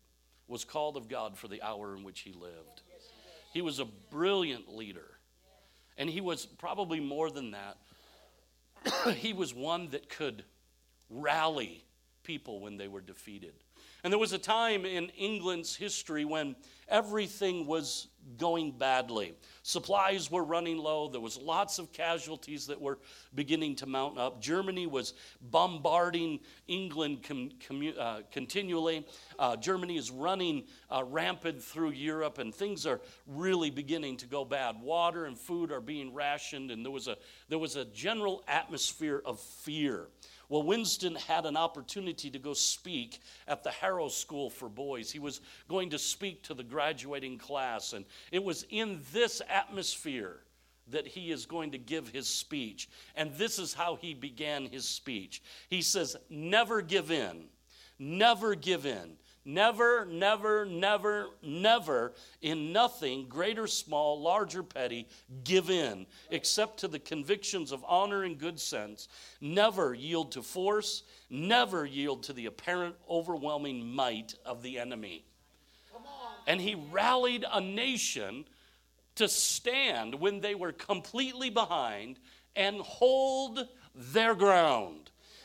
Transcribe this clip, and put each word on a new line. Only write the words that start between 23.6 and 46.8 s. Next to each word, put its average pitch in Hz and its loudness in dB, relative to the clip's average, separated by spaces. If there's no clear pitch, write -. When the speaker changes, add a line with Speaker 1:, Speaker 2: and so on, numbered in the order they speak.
Speaker 1:
to 139 -8
mount 135 -2
up. 123 -2
Germany 180 0
was 131 -2
bombarding 165 4
England 156 -2
com-, 127 -6
commu-, 147 -4
uh, 113 -2
continually. 165 0
Uh, 123 4
Germany 180 0
is 120 -4
running, 160 0
uh, 131 0
rampant 160 -2
through 160 0
Europe, 147 -2
and 113 -4
things 190 -4
are 127 2
really 165 2
beginning 139 -2
to 123 -12
go 139 -2
bad. 120 -2
Water 170 2
and 120 -8
food 170 -2
are 135 -2
being 135 -8
rationed, 143 -2
and 113 -6
there 135 -6
was 127 -6
a, 113 -4
there 156 0
was 151 -4
a 135 -4
general 190 -2
atmosphere 147 0
of 117 -4
fear. 143 -4
Well, 147 2
Winston 185 2
had 160 0
an 151 -2
opportunity 165 -2
to 135 -8
go 143 -6
speak 131 -2
at 143 -2
the 139 -2
Harrow 180 0
School 143 -4
for 123 -10
Boys. 120 -6
He 151 -10
was 143 -6
going 185 0
to - -2
speak - -4
to - -10
the 127 -8
graduating 135 -4